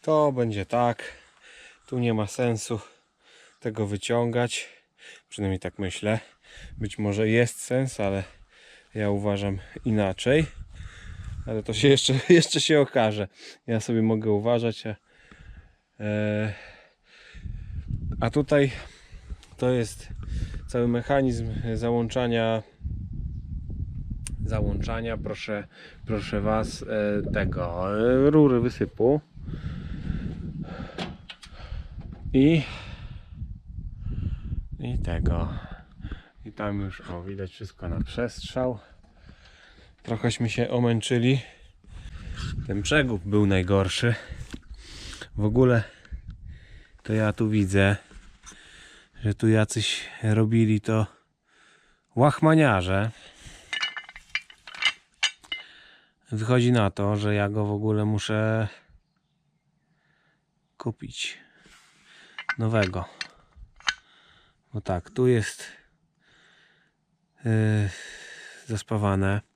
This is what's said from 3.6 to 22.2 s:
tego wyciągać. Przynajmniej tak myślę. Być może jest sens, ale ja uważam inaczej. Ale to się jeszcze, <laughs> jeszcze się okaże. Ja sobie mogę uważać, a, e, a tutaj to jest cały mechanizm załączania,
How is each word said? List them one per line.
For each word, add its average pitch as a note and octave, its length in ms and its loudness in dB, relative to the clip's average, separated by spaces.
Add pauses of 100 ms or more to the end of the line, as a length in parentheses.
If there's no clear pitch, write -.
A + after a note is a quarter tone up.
tego G#2+ 260 -4
wyciągać. A#2+ 800 -2 (600)
Przynajmniej F#2+ 320 -2
tak - 180 -8
myślę. G2+ 400 -2 (600)
Być G#2+ 200 -8
może G#2+ 300 0
jest A2+ 320 2
sens, B2+ 400 -2
ale G2 220 0 (720)
ja G#2 160 0
uważam G2+ 480 0 (260)
inaczej. A#2 600 2 (1000)
Ale A2 160 -4
to A#2 100 -6
się A2 160 4
jeszcze, C3+ 260 6 (140)
<laughs> - 0 -
jeszcze E3+ 320 6
się D3+ 200 4
okaże. G#2+ 480 2 (380)
Ja A2+ 140 0
sobie A2+ 220 0
mogę A2 280 2
uważać, A2+ 560 0
a, G#2+ 80 -6 (1040)
e, G#2+ 520 0 (1700)
a A#2 100 0
tutaj C#3+ 400 2 (880)
to B2+ 140 0
jest A#2+ 380 -2 (640)
cały A#2+ 160 2
mechanizm A#2+ 580 0 (280)
załączania, A#2 880 0 (1800)